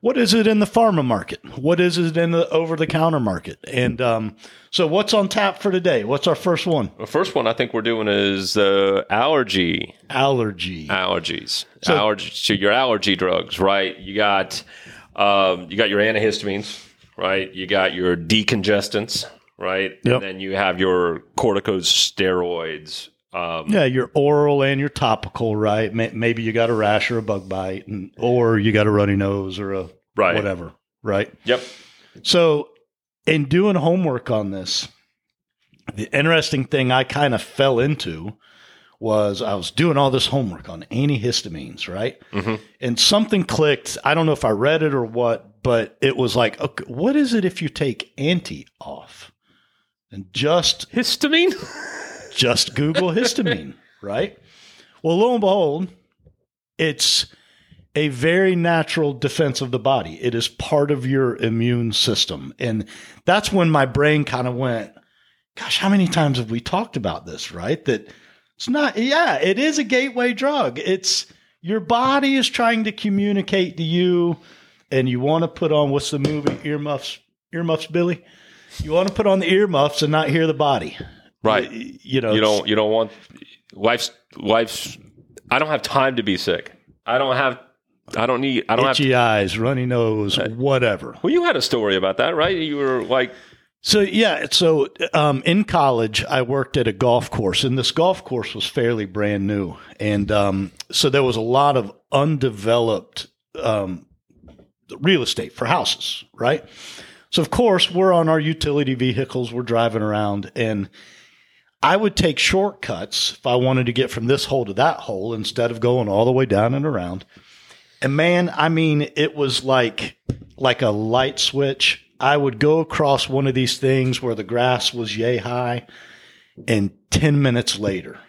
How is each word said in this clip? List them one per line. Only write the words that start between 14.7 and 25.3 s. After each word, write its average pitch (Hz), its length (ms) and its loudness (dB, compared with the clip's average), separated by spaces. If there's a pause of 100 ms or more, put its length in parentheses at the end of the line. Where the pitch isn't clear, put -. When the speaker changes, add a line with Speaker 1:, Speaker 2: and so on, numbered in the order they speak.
Speaker 2:
um, 95 560 2
you 95 60 -8
got 110 120 2
your 101 120 2
antihistamines, 104 840 -2 (320)
right? 95 380 -4
You 92 140 -10
got 95 260 2
your 90 220 0
decongestants, 104 1120 0 (260)
right? 95 360 -4 (100)
Speaker 1:
Yep. 123 120 2
Speaker 2:
And 120 100 -2
then 95 160 -10
you 95 160 -4
have 92 240 0
your 87 400 2 (180)
corticosteroids. 87 1700 0 (260)
Um, 85 340 -6
Speaker 1:
Yeah, 196 180 2
your 127 260 -2
oral 147 500 2
and 135 160 0
your 143 120 -2
topical, 110 680 -2